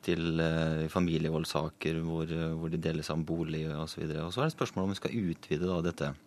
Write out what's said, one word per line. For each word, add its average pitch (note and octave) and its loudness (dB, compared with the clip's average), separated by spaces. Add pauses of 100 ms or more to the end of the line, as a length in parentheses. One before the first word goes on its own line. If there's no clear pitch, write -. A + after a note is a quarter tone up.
til, E2 2
eh, D#2+ 2
familievoldssaker D#2+ 0
hvor, E2 0
eh, D#2+ -2
hvor E2 -4
de E2+ -2
deles D#2+ -2
om D#2 0
bolig D#2+ -2
og D#2 -4
så - -10
videre. D2+ -2
Og F2 -4
så F#2+ -2
er D#3+ 2
det D#3 -8
spørsmål G#2 -2
om G2 0
vi G2 -2
skal - -4
utvide F2 0
da F#2 2
dette. C#2+ 0 (120)